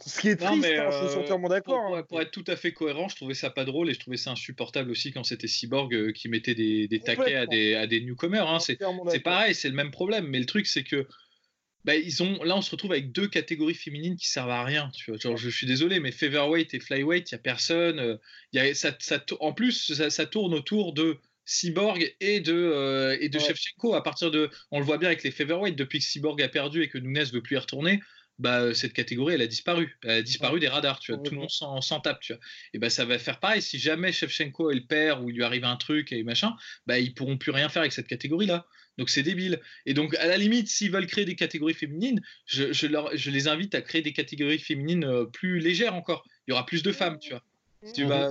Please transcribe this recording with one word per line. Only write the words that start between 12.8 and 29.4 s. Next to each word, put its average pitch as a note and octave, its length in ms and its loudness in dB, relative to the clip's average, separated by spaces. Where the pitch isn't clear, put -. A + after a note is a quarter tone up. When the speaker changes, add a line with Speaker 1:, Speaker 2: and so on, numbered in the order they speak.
Speaker 2:
avec C#3 180 -2
deux G3 160 0
catégories D#3+ 460 0
féminines D#3+ 420 -6
qui - 140 -4
servent B2+ 220 -2
à A#2+ 120 0
rien, C#3+ 300 -2
tu - 180 -10
vois. G#2+ 80 -6
Genre, A#2+ 160 -2
je A#2+ 140 -4
suis B2 180 -4
désolé, D#3+ 320 2
mais C3+ 120 -4
featherweight D3+ 640 2
et C3 60 -4
flyweight, D3 520 0
y - 40 -8
a A#2 40 -10
personne, E3 600 2
euh, A#2 160 -2
y C3 60 4
a, C#3 140 4
ça, C#3+ 260 0
ça C#3+ 200 -2
tou-, - 220 -8
en D3+ 100 0
plus, A3 420 0
ça, D3+ 160 2
ça D3+ 160 0
tourne F3+ 280 0
autour F3 400 0
de D#3 240 2
Cyborg F3 760 0
et G3+ 220 2
de, D#3+ 120 2
euh, C#3 680 2
et C#3+ 100 0
de D3 100 0
Speaker 1:
Ouais. D3 40 0
Speaker 2:
Shevchenko. - 520 0
À D3+ 80 2
partir D#3+ 260 0
de, D3+ 220 2
on D3 80 -2
le C#3+ 80 2
voit D3+ 140 2
bien F3+ 80 2
avec E3 160 2
les C3+ 80 -2
featherweight, E3+ 440 0
depuis C#3 220 -2
que C#3+ 80 0
Cyborg D3 380 -2
a C3 60 0
perdu D3 340 0
et C#3+ 60 -2
que C3 100 -8
Nunes C3+ 240 -2
veut A#2+ 80 0
plus C3+ 140 -2
y - 20 2
retourner, D#3+ 440 0
bah, B2 220 2
euh, A#2+ 140 4
cette A2 200 -2
catégorie, B2+ 400 0
elle C#3+ 80 2